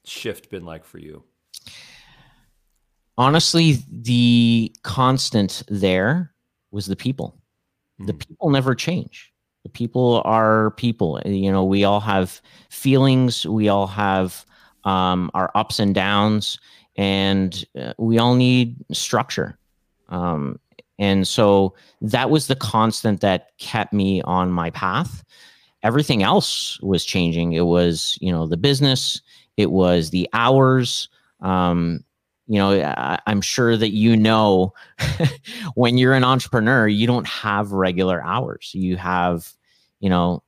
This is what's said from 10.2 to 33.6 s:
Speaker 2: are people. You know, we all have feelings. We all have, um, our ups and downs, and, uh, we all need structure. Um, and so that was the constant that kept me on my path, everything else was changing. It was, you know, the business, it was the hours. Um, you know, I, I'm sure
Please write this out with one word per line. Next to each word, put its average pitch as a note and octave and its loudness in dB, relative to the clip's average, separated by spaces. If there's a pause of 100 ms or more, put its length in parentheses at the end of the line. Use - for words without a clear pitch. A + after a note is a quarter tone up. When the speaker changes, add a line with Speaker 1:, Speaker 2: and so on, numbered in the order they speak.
Speaker 2:
are A2 2
people. F#2 -4
You G2 0
know, F#2+ 2
we G2 2
all G2+ 2
have G2 -2 (280)
feelings. C3 2
We G#2+ 0
all G2 2
have, F#2+ -2 (400)
um, F#2 0
our F2+ -2
ups - -2
and G2 2
downs, G#2 0 (380)
and, G2 0 (160)
uh, A#1+ -10
we A2+ 0
all A#2+ 4
need B2 2 (160)
structure. - -4 (520)
Um, E2+ -6 (380)
and G2 0
so G2 2 (280)
that A#2+ 0
was D3+ 2
the C3+ 0
constant A2 0
that F#2+ 0
kept - -6
me F#2+ 2
on F2+ 0
my E2+ -2
path, G2 -6 (640)
everything A#2+ 2
else - -2
was F#2+ -2
changing. E2+ 0
It E2+ 0
was, E2+ 0
you F2+ -2
know, E2 -2
the E2 -2
business, C3+ 0 (340)
it G2+ 2
was F2 2
the F2+ -2
hours. C3 2 (320)
Um, F2 0 (440)
you G#2+ 0
know, G2 2 (120)
I, C#2+ -4
I'm G#2 0
sure A#2 0